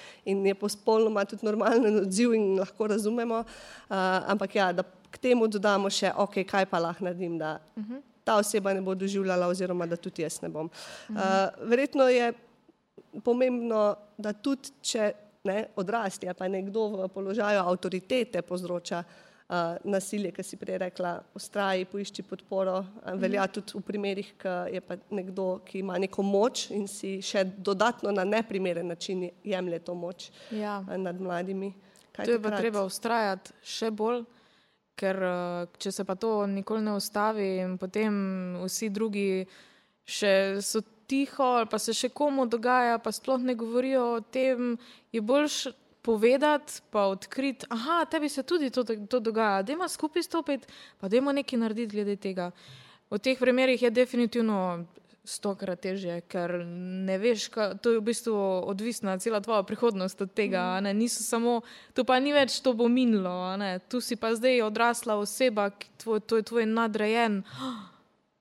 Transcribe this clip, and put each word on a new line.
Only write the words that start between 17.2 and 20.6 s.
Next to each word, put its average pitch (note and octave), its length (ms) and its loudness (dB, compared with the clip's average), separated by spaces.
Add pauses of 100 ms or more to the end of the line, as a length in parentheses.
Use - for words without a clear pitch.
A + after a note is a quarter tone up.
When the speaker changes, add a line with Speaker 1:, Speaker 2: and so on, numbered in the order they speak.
Speaker 1:
avtoritete F#3 800 -2
povzroča, F3 600 -6 (400)
eh, - 100 -8 (280)
nasilje, G3 500 -2
ki F#3 120 -10
si - 120 -12
prej F#3+ 240 -6